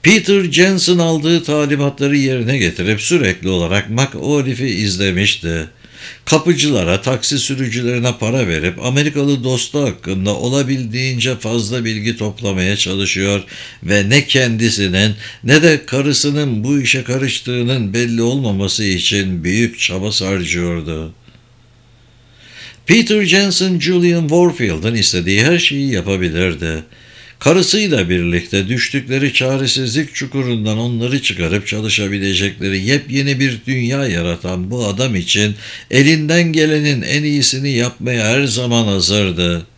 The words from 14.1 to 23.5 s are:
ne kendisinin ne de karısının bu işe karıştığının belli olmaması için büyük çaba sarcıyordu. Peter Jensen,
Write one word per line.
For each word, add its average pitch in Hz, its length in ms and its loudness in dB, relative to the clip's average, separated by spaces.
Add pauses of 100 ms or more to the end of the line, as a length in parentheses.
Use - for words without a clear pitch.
ne 143 160 2
kendisinin 110 880 0 (320)
ne 143 180 4
de 156 240 4
karısının 139 760 0
bu 139 160 2
işe 127 240 0
karıştığının 123 880 -2
belli 117 280 0
olmaması 110 640 0
için 95 600 0
büyük 113 340 0
çaba 95 340 -2
sarcıyordu. 85 1000 -4 (1700)
Peter 214 380 4
Jensen, 185 560 2